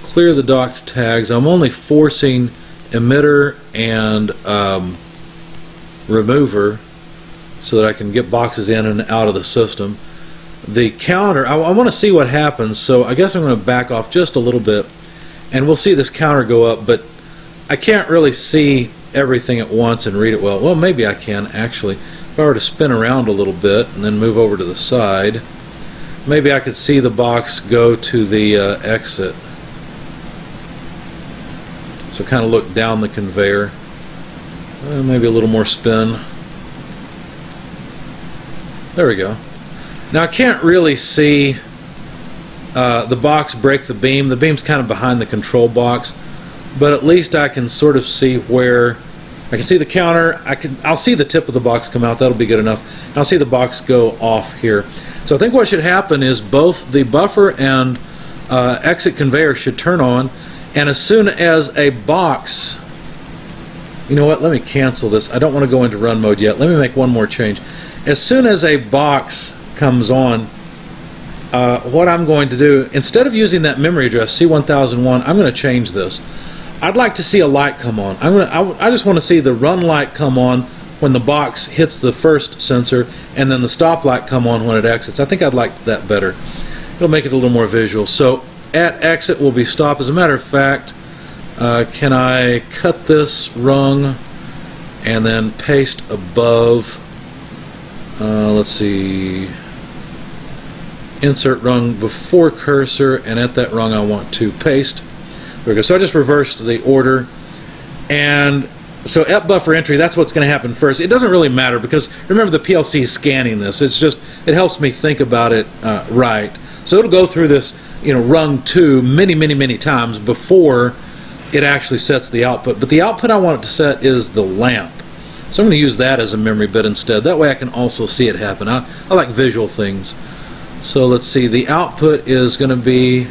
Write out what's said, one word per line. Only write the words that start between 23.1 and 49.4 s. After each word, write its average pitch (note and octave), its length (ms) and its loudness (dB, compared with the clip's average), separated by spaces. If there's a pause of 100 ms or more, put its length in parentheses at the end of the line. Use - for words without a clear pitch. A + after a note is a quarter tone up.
a G#2+ 40 2
little G2 200 0
bit G2+ 420 2
and G2 100 -6
then G#2+ 140 0
move A2 200 2
over G#2+ 180 4
to F#2 80 -4
the F2 120 -6
side, G#2+ 640 0 (840)
maybe C#3+ 260 4
I C3+ 80 2
could A#2+ 160 -6
see C#3+ 240 2
the B2 100 2
box A#2 500 -2
go A#2 360 4
to A2+ 300 -2
the, G#2 320 2
uh, G2 240 0
exit. G#2 520 -4 (2750)
So - 120 -8
kind A#2+ 200 0
of A2+ 60 0
look G#2+ 240 0
down A2+ 280 0
the G#2 60 -2
conveyor. G2+ 600 0 (1160)
Uh, C#3+ 140 -4
maybe B2+ 240 2
a A#2 40 4
little A2+ 180 2
more A2 180 2
spin. A2+ 500 0 (2750)
There F3 120 2
we A2+ 100 2
go. F#2+ 200 -4 (760)
Now D#3+ 100 2
I E3+ 40 0
can't A#3+ 360 0
really E3+ 340 4
see, C#3+ 600 2 (1160)
uh, A#2+ 320 2
the A#2+ 100 0
box D3 380 2
break C3+ 300 2
the B2 100 -8
beam. C3+ 340 0
The B2+ 80 0
beam's D3+ 260 0
kind D3 180 0
of A#2+ 80 -4
behind A#2+ 320 0
the G#2+ 60 -4
control A#2 420 2
box, A#2+ 460 0 (640)
but D3 140 4
at C#3 120 0
least E3 300 4
I D3 140 2
can B2 200 -4
sort D3 280 4
of B2 100 0
see B2+ 320 0
where A#2+ 580 2 (520)